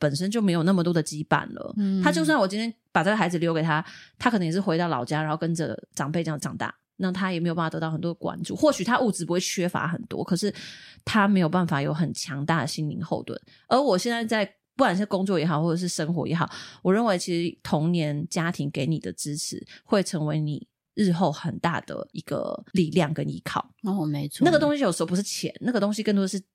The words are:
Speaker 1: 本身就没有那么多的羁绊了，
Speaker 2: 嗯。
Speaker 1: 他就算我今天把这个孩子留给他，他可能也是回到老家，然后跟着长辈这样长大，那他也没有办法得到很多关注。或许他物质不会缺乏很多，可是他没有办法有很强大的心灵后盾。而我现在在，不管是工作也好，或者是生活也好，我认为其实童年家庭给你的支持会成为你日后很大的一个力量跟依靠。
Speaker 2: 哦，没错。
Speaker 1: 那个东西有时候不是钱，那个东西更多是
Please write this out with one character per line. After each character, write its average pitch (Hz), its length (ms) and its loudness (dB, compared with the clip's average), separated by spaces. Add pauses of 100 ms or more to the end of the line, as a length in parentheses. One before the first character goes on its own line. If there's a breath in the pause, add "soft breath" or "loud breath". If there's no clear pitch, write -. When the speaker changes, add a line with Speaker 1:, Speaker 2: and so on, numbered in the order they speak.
Speaker 1:
本 143 160 2
身 180 120 -2
就 220 140 0
没 196 80 4
有 170 140 2
那 190 80 6
么 180 100 4
多 175 100 2
的 160 120 2
羁 151 200 -6
绊 - 280 2
了， - 240 -10
Speaker 2:
嗯。 196 260 0
Speaker 1:
他 294 80 6
就 320 140 2
算 302 120 4
我 196 120 4
今 196 100 -4
天 226 160 -4 (160)
把 165 140 2
这 196 60 4
个 214 60 2
孩 175 120 2
子 175 100 0
留 165 160 2
给 156 80 2
他， 160 220 2 (340 loud breath)
他 - 100 2
可 226 120 2
能 175 40 0
也 160 60 0
是 180 100 0
回 185 160 0
到 175 120 0
老 127 160 -2
家， 156 180 -2
然 156 80 -2
后 156 60 0
跟 165 180 -2
着 160 260 -4 (140)
长 143 160 -4
辈 170 140 -2
这 160 40 -2
样 156 120 -2
长 - 160 -6
大， - 180 -6 (220)
那 185 160 -2
他 185 180 -2
也 175 80 -2
没 170 100 0
有 165 60 0
办 165 100 0
法 160 60 -2
得 160 80 -6
到 160 100 -2
很 160 120 -2
多 170 120 -2
关 - 300 -6
注。 - 140 -6
或 294 160 6
许 - 100 -2
他 233 160 2
物 220 140 2
质 175 120 -4
不 160 80 -4
会 175 60 2
缺 180 300 -2
乏 - 180 -2
很 170 200 -4
多， - 180 -6
可 180 100 0
是 196 180 0 (520 loud breath)
他 202 240 4
没 196 100 6
有 165 100 4
办 180 160 2
法 156 160 0
有 147 140 -2
很 156 180 0
强 139 320 -6
大 160 180 2
的 - 40 -2
心 156 220 -4
灵 - 120 -6
后 160 220 -4
盾。 - 180 -10 (280 soft breath)
而 247 120 6
我 247 160 4
现 240 140 0
在 233 140 -2
在， 220 200 0 (300)
不 269 80 2
管 190 140 4
是 202 100 0
工 190 180 0
作 190 140 2
也 151 80 2
好， 156 160 2
或 170 100 2
者 160 40 0
是 180 100 -4
生 170 260 -2
活 160 140 0
也 - 80 -2
好， 170 160 0 (320 loud breath)
我 185 100 4
认 226 120 4
为 202 120 2
其 175 320 -2
实 - 140 -8
童 160 300 0
年 151 360 0
家 165 220 -2
庭 147 180 -4
给 147 180 -4
你 160 120 0
的 - 140 -8
支 147 240 -6
持 - 280 -8 (200 loud breath)
会 202 180 2
成 151 240 -2
为 151 140 0
你 151 260 -4 (280)
日 190 180 4
后 165 180 2
很 - 300 -6
大 170 220 -2
的 - 280 -10
一 165 120 -10
个 - 500 -6
力 170 180 2
量 160 240 2
跟 147 140 -4
依 147 160 -8
靠。 - 260 -6 (140)
Speaker 2:
哦， 190 200 0
没 147 240 -2
错。 - 160 0
Speaker 1:
那 349 60 6
个 311 80 4
东 294 180 2
西 277 60 0
有 190 100 4
时 165 100 -2
候 165 40 0
不 180 100 0
是 202 60 0
钱， - 380 -6
那 233 120 -2
个 220 80 2
东 202 140 2
西 220 80 -4
更 214 120 2
多 196 140 2
是 190 100 -4 (160)